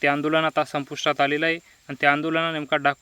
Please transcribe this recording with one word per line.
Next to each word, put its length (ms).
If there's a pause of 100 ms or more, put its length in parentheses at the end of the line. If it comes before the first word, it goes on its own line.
ते 40
आंदोलन 380
आता 200
संपुष्टात 560
आलेलं 260
आहे 100
आणि 440
त्या 120
आंदोलनाला 400
नेमका 240
डाग 260